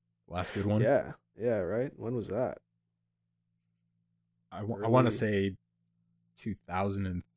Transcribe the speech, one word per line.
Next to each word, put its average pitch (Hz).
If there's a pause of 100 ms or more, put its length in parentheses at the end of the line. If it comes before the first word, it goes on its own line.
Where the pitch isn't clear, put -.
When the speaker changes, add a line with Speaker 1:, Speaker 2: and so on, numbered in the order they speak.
(280)
Speaker 1:
Last 90
good 101
one. 107
Speaker 2:
Yeah, 117 (260)
yeah, 113
right? 104
When 113
was 117
that? 107 (1900)
Speaker 1:
I 92
wa-, 107
I 110
wanna 123
Speaker 2:
Early 107
Speaker 1:
say 98 (800)
two 104
thousand 98
and 90 (140)